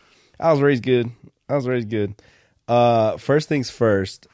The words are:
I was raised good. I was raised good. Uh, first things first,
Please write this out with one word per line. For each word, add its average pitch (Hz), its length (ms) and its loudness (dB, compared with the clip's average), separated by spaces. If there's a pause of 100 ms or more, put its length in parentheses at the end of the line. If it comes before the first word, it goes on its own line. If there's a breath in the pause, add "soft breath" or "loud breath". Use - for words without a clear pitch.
(380 soft breath)
I 165 140 0
was 139 100 2
raised 139 220 2
good. 120 300 0 (340)
I 139 80 -2
was 135 100 -4
raised 123 240 -4
good. 107 320 -4 (460 soft breath)
Uh, 117 480 2
first 143 320 0
things 139 220 -4
first, 98 640 -2